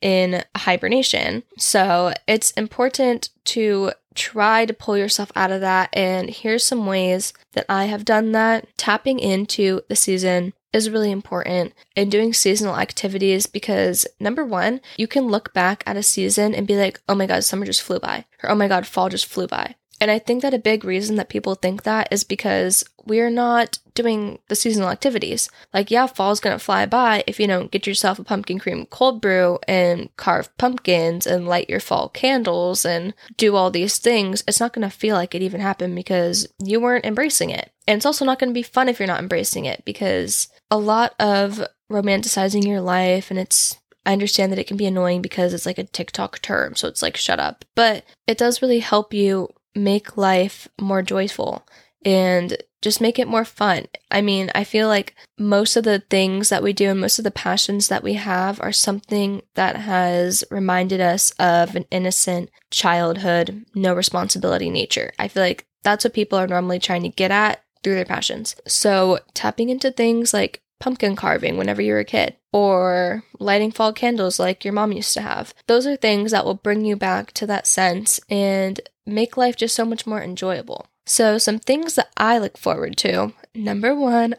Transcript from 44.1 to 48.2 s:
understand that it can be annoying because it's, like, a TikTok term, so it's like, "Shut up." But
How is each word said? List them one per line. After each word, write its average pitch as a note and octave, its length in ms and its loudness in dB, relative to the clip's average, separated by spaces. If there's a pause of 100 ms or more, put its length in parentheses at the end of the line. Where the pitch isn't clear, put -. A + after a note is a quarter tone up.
understand G3 400 2
that F#3+ 80 -2
it - 80 -6
can G3+ 100 -6
be G3+ 100 0
annoying F3+ 340 0
because F3+ 320 -2
it's, F3 120 -6
like, F#3 120 -4
a F#3+ 60 -6
TikTok - 580 -8
term, - 340 -2
so - 120 -2
it's - 140 -6
like, E2 140 -2
"Shut - 240 0
up." D2 240 -4 (120)
But A3+ 280 2 (240)